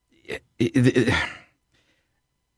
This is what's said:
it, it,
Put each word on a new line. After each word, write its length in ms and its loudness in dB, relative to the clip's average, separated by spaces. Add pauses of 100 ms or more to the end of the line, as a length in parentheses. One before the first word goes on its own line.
(240)
it, 180 -14 (160)
it, 560 2 (1400)